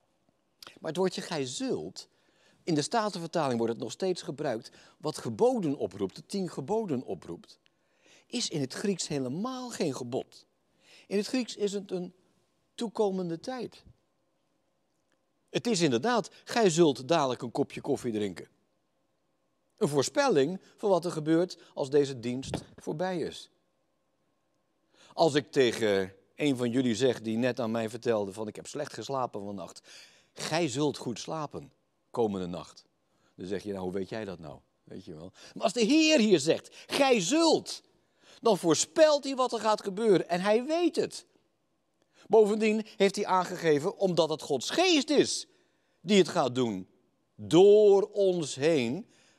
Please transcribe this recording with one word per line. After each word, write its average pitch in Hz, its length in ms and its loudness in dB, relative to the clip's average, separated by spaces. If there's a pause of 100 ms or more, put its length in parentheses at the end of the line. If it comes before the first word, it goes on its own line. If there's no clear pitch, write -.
(640)
Maar - 280 -12
het 151 60 -8
woordje 185 240 -2
"gij 147 240 -6
zult", 196 640 -8 (560)
in 170 120 0
de 147 60 2
Statenvertaling 170 760 -2
wordt 113 160 0
het 127 80 -10
nog 120 100 -8
steeds 185 300 -4
gebruikt, 135 480 -8 (280)
wat - 200 -6
geboden 156 600 0
oproept, 139 380 -6
de - 100 -18
tien 190 240 -6
geboden 156 540 -6
oproept, - 560 -12 (680)
is - 240 -6
in 151 120 -4
het 131 120 -6
Grieks - 340 -4
helemaal 196 640 -6
geen 151 260 -4
gebod. - 520 -10 (600)
In 190 100 -4
het 208 100 -4
Grieks 254 280 -4
is 202 180 -4
het 196 180 -10
een 180 220 -8 (640)
toekomende 190 640 -2
tijd. - 440 -12 (1700)
Het - 180 -2
is 208 140 0
inderdaad, 170 480 2 (140)
"Gij 226 260 2
zult 151 380 2
dadelijk 139 340 0
een 120 100 -8
kopje 131 300 -4
koffie 123 320 -4
drinken." 104 340 -4 (1300)
Een 202 100 0
voorspelling 156 760 2 (160)
van 214 120 -2
wat 170 160 2
er 175 60 -4
gebeurt 165 460 0 (160)
als 139 160 -6
deze 139 300 2
dienst 123 440 -6 (120)
voorbij 175 440 -6
is. - 300 -8 (1600)
Als 160 200 4
ik 143 180 0
tegen 107 640 2 (200)
een 143 220 0
van 123 140 -2
jullie 123 240 0
zeg 117 260 0
die 110 160 -4
net 123 220 -2
aan 113 120 -4
mij 113 180 -4
vertelde 110 440 -2
van, 107 140 -10
"Ik 104 80 -12
heb 80 120 -16
slecht 143 260 -10
geslapen 127 500 -6
vannacht. 98 440 -12 (460)
Gij 165 340 -4
zult 139 300 -2
goed 117 220 -8
slapen 151 520 -12 (400)
komende 98 360 -2
nacht." - 380 -12 (500)
Dan 95 120 -12
zeg 95 160 -6
je, 104 80 -8
"Nou, 95 120 -8
hoe 92 100 -6
weet 95 160 -6
jij 110 160 -8
dat 90 140 -12
nou?" 71 200 -16 (240)
Weet 95 220 -18
je 90 80 -16
wel. 80 180 -16 (220)
Maar 330 100 -12
als - 100 0
de 240 100 0
Heer 311 360 4
hier 208 200 6
zegt, 135 360 -2 (120)
"Gij 262 340 2
zult", 247 600 2 (600)
dan 220 160 4
voorspelt 285 640 4
hij 269 120 -6
wat 247 180 0
er 226 60 -4
gaat 214 240 0
gebeuren 202 460 2
en 180 120 0
hij 214 240 2
weet 330 300 0
het. - 300 -4 (1000)
Bovendien 214 580 4 (120)
heeft 196 180 4
hij 208 100 -2
aangegeven, 175 720 0
omdat 170 320 2
het 151 120 -6
Gods 135 280 -4
geest 330 400 2
is 220 380 2 (540)
die 202 160 2
het 170 100 6
gaat 139 280 -2
doen, 110 340 -2 (460)
door 196 760 6
ons 180 440 0
heen, 143 520 0 (320)